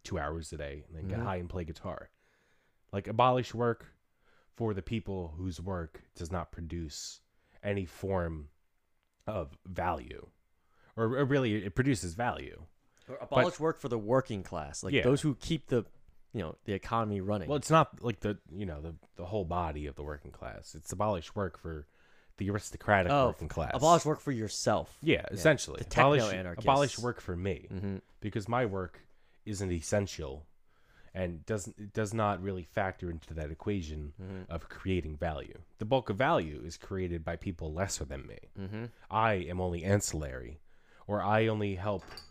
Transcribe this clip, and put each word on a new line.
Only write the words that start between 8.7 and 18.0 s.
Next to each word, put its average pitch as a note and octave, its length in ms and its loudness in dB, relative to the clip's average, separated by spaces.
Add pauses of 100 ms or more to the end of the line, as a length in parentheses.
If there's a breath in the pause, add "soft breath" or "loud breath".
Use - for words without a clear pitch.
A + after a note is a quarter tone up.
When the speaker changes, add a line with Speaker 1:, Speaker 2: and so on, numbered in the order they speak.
Speaker 1:
of F2 400 -4
value. F2 580 -4 (720 soft breath)
Or, A2+ 220 2
or C#3+ 60 4
really, B2 400 4
it G2 100 -4
produces B2+ 400 2
value. F#2 480 -4 (460 soft breath)
Speaker 2:
Or B2+ 100 -10
Speaker 1:
But A#2+ 60 -10
Speaker 2:
abolish C3 340 4
work D#3+ 220 0
for C#3 80 -6
the A#2 100 0
working G#2+ 460 2
class, D2+ 400 -6
like, F#2+ 100 0
Speaker 1:
Yeah. A#2+ 80 6
Speaker 2:
those C3 200 6
who D3 120 2
keep - 320 -2
the, A#2 180 2 (480)
you A2 100 -4
know, D#2+ 120 -6 (100)
the G#2 100 -2
economy G#2 460 0
running. G2 280 -2
Speaker 1:
Well, C#3+ 100 2
it's - 120 -4
not, D#3 340 6